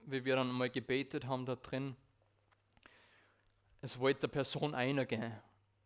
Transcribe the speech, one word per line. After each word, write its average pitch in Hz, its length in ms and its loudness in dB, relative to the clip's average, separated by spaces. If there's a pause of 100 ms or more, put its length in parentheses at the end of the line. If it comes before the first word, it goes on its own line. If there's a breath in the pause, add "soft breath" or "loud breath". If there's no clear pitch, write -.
wie 135 180 -2
wir 131 120 4
dann 127 160 2
mal 127 180 2
gebetet 131 560 -2
haben 127 220 -2
da 131 80 -2
drin, 135 400 -4 (1900 soft breath)
es 127 180 -8
wollte 135 220 4
der 151 60 2
Person 147 480 -2
einer 131 300 2
gehen. 117 280 -2 (520)